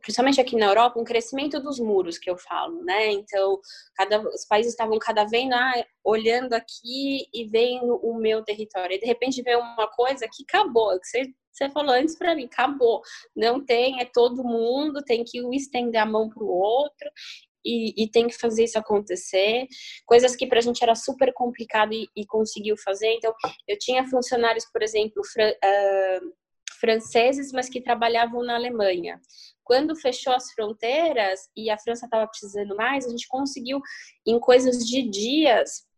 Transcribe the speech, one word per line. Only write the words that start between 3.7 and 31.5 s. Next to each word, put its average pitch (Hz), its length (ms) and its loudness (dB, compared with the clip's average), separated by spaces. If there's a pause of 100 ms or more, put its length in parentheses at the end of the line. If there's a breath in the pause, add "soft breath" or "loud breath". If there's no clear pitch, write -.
cada, 202 340 0
os - 180 -10
países 233 260 2
estavam 220 260 -2
cada 220 260 0
vez, 233 280 -2
ah, 247 340 0 (160)
olhando 226 520 0
aqui 262 760 -6
e 226 140 -8
vendo 240 560 2
o 226 160 -4
meu 220 240 0
território. 208 540 -6
E, - 20 -2
de 226 80 -6
repente, 247 360 -2
veio 240 180 2
uma 233 260 -4
coisa 240 400 -2
que - 160 -14
acabou, 226 560 2
que - 80 -10
você, 262 260 -4 (200)
você 277 180 -4
falou 294 220 0
antes 285 260 2
pra 339 160 0
mim, 269 120 -8
acabou. 254 540 2 (360 loud breath)
Não 233 280 0
tem, 254 360 2
é 247 40 -2
todo 247 380 2
mundo, 254 600 -2
tem 233 180 0
que 240 180 -8
um 247 120 -6
estender 247 480 -2
a 214 60 4
mão 220 220 0
pro 220 200 -8
outro. 233 600 0 (560 loud breath)
E, 226 380 -2
e 220 80 -2
tem 233 160 4
que 233 100 -6
fazer 226 280 2
isso 226 120 -4
acontecer, 208 920 0 (360 loud breath)
coisas 247 300 8
que 247 140 -4
pra 233 120 4
gente 240 220 0
era 226 140 4
super 262 360 0
complicado 220 600 -2
e, 220 240 -6
e 208 100 -8
conseguiu 214 500 -2
fazer. 208 360 -2
Então, 226 200 -2 (360 loud breath)
eu 208 100 -2
tinha 254 300 0
funcionários, 240 640 0
por 214 100 -2
exemplo, 214 400 -2 (100)
fran-, 214 300 2
ah, 196 580 2 (600)
franceses, 240 720 2
mas 254 160 -4
que 247 120 -8
trabalhavam 233 600 0
na 240 140 -2
Alemanha. 196 640 -2 (420 loud breath)
Quando 294 320 2
fechou 254 380 -2
as 254 180 -2
fronteiras 226 1040 -2